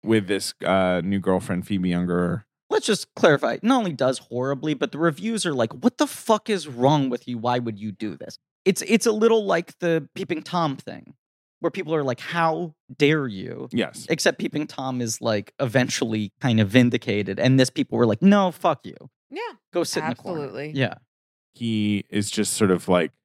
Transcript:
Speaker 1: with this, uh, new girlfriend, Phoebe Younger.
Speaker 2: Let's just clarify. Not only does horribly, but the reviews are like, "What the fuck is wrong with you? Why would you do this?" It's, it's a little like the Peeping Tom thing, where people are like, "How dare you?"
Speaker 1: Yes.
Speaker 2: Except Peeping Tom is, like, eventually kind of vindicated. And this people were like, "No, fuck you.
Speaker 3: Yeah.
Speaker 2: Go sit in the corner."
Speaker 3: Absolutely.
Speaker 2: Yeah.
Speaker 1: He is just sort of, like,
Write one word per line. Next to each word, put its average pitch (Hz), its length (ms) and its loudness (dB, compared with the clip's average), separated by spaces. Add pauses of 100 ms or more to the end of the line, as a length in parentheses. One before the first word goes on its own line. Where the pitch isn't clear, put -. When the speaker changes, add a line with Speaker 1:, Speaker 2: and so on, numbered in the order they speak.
Speaker 1:
with 107 220 2
this, 98 300 -4 (100)
uh, 92 400 2
new 98 140 0
girlfriend, 92 480 -2
Phoebe 92 220 -2
Younger. 87 580 -2 (240)
Speaker 2:
Let's 427 160 0
just - 260 -2
clarify. 143 480 4
Not 254 160 2
only 190 160 -2
does 131 240 0
horribly, 135 560 -4
but 135 200 -4
the 139 40 -10
reviews 170 480 -2
are 160 80 -2
like, 120 200 0 (100)
"What - 160 2
the 196 80 2
fuck - 420 -2
is 170 180 -2
wrong 135 440 2
with 120 160 -6
you? 120 100 -8
Why 120 220 0
would 113 180 -6
you 107 140 -8
do 95 260 -8
this?" - 220 -16 (260)
It's, - 220 2
it's 226 180 2
a 226 60 4
little 214 340 2
like 175 320 -2
the 165 380 -2
Peeping 175 260 -6
Tom 160 340 -2
thing, - 380 -16 (460)
where 165 100 -2
people 165 240 -4
are 151 100 0
like, 127 160 -2
"How 165 540 -2 (240)
dare 147 300 4
you?" 95 440 -10
Speaker 1:
Yes. - 380 -4
Speaker 2:
Except 170 300 0
Peeping 151 260 -4
Tom 131 360 -6
is, 113 200 -6
like, 107 380 -2
eventually 113 720 0 (100)
kind 117 180 2
of 104 100 4
vindicated. 110 680 2
And 131 200 4
this 123 100 4
people 120 300 -4
were 120 80 6
like, 107 160 0
"No, 196 280 6
fuck - 360 -2
you. - 80 -16 (340)
Speaker 3:
Yeah. 302 100 -10 (320)
Speaker 2:
Go 170 120 0
sit 160 200 -4
in 160 60 -4
the - 60 -6
corner." 170 260 -8
Speaker 3:
Absolutely. 139 320 -10
Speaker 2:
Yeah. 123 220 -2 (580)
Speaker 1:
He 104 560 -2
is 101 220 -2
just 104 240 -2
sort 95 160 4
of, 87 160 0
like, 87 240 2 (140)